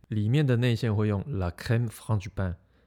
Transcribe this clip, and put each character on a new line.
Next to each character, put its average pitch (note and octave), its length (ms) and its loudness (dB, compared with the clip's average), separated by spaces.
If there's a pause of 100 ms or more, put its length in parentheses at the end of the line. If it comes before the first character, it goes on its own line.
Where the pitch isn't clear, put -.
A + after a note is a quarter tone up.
里 G#2+ 180 -2
面 C#3+ 180 4
的 B2+ 120 4
内 A#2+ 180 2
馅 A2 180 0
会 G#2+ 140 2
用 G2+ 200 0
La F#2 240 -2
crème A#2 360 -2
frangipan， F#2+ 680 -4 (320)